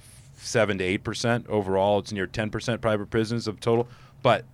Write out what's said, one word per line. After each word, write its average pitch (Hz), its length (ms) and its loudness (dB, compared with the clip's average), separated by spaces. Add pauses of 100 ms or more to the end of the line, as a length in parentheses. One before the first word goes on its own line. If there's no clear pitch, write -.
(360)
seven 104 420 0
to 92 60 -2
eight 95 200 0
percent 117 440 -2
overall. 101 500 2
It's - 140 -6
near 95 140 -2
ten 107 240 -4
percent 113 300 -4
private 107 300 -2
prisons 113 360 -2
of 98 140 -6
total, 117 260 2 (360)
but 113 320 4